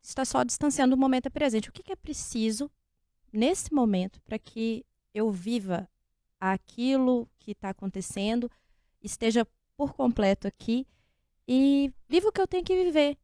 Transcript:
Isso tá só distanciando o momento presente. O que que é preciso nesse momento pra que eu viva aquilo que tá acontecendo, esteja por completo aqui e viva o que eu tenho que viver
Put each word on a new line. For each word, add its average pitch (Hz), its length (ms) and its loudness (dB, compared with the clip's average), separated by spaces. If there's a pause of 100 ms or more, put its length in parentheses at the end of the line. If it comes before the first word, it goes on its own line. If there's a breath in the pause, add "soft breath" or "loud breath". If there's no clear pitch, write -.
Isso - 140 -16
tá 262 100 -2
só 247 200 2
distanciando 262 500 2
o 262 40 2
momento 262 320 2
presente. 247 380 0
O - 40 -20
que - 100 -20
que - 100 -10
é 370 40 -8
preciso 220 720 -4 (640)
nesse 277 420 0
momento 202 480 0
pra 220 160 -10
que 226 460 -6 (280)
eu 214 180 0
viva 190 580 -4 (520)
aquilo 247 880 0 (120)
que 208 140 -10
tá 196 160 -10
acontecendo, 202 800 -4 (540)
esteja 226 420 0 (320)
por 285 160 -4
completo 214 540 2
aqui 233 400 -4 (600)
e 277 460 4 (160)
viva 370 200 4
o 415 40 0
que - 80 -2
eu 370 60 2
tenho 370 180 -2
que 370 200 2
viver 294 400 2